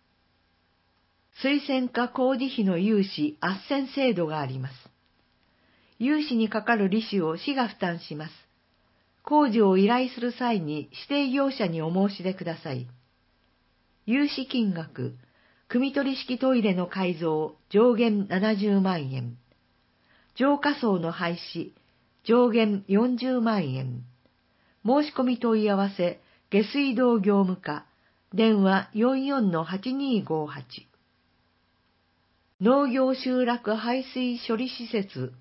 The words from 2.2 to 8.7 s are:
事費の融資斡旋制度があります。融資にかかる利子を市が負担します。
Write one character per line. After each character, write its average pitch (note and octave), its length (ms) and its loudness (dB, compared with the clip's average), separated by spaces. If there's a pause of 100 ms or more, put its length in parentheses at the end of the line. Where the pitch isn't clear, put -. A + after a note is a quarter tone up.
事 B3+ 100 -2
費 B3 180 -2
の F#3 140 2
融 G3+ 240 2
資 D4 380 -4
斡 F#3+ 160 -2 (120)
旋 C#4 260 -2
制 C4 200 2
度 E3+ 120 0
が D#3 120 -4
あ C#3+ 80 -4
り C3 140 -8
ま C3 80 -8
す。 - 60 -16 (1200)
融 D4 240 2
資 C4 140 -2
に A3 120 2
か A3 140 -4
か A#3 140 2
る G3+ 120 2
利 A3 140 0
子 G3+ 200 -2
を D#3+ 140 -2
市 C#4 180 -6
が B3 140 -2
負 - 100 -16
担 E3+ 200 -4
し - 160 -14
ま D#3 140 -10
す。 - 40 -20 (920)